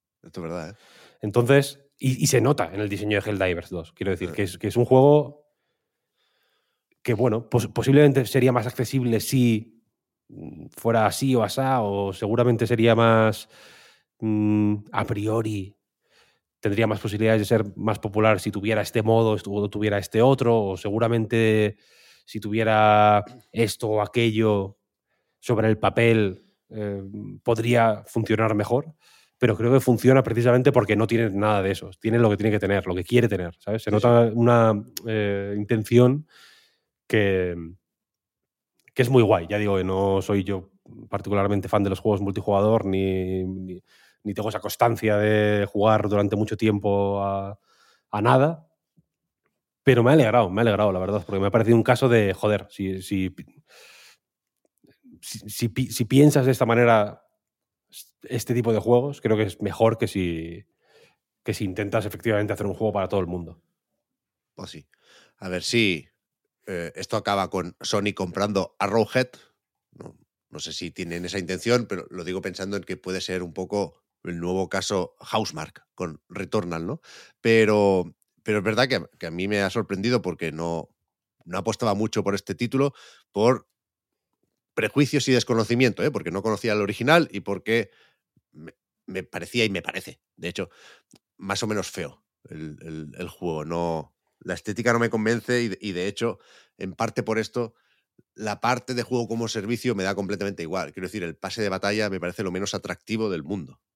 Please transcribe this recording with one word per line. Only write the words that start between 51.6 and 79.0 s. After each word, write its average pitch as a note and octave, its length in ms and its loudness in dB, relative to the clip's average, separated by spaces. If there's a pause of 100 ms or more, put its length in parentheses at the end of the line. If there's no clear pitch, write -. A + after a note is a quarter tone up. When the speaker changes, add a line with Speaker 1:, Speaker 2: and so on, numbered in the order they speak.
Speaker 2:
un A2 60 2
caso B2+ 260 2
de, G#2 240 4
joder, G#2 360 -2
si, F#2+ 320 -6
si, F#2 320 -4 (1900)
si, - 180 -14 (100)
si A2+ 200 -4
pi-, B2+ 220 -6
si A#2 140 -4
piensas C#3 400 6
de C3 60 4
esta B2 140 2
manera A2+ 580 4 (1000)
este B2 300 -6
tipo A#2 200 2
de G2+ 60 2
juegos, B2 420 2
creo A2 160 2
que A2 60 0
es F#2+ 180 -6
mejor G#2 360 2
que G#2+ 100 -2
si, E2+ 580 -6 (800)
que A2 100 -4
si - 100 -6
intentas G2+ 420 -4
efectivamente G#2 480 -2
hacer G2 120 -6
un G2 80 -4
juego G#2 200 -2
para F#2+ 140 -2
todo G2 140 -2
el F2 60 -6
mundo. E2+ 340 -12 (920)
Speaker 1:
Pues - 160 -16
sí. D#2 160 -20 (500)
A F#2+ 120 -14
ver F2+ 140 -6
si G2+ 440 0 (600)
eh, F2 280 -8
esto G2 220 -8
acaba G2 320 -2
con F2 320 -6
Sony G#2 320 -2
comprando F#2+ 640 -4
Arrowhead. A2 520 0 (640)
No, - 260 -20 (320)
no D2+ 100 -16
sé D#2+ 140 -10
si E2 180 -10
tienen E2+ 340 -8
esa F#2 140 -6
intención, G2+ 480 -2
pero F2+ 220 -8
lo F2+ 140 -12
digo F#2 180 -6
pensando G2 360 -8
en F2+ 60 -8
que F#2 140 -10
puede F#2 240 -8
ser F#2 200 -6
un F2 120 -10
poco F#2 500 -6 (200)
el F2 160 -8
nuevo F2+ 300 -2
caso F#2+ 500 -4
Housemarque - 640 -6 (140)
con D#2+ 320 -10
Returnal, F2 580 -6
¿no? B2 160 -10 (400)
Pero, G#2 720 4 (280)
pero G#2+ 160 -2
es F#2 40 -4
verdad A2 240 0
que, G#2+ 180 -4 (120)